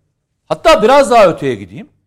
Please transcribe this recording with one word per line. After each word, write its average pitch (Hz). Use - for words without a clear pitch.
Hatta 277
biraz 262
daha 226
öteye 139
gideyim. 104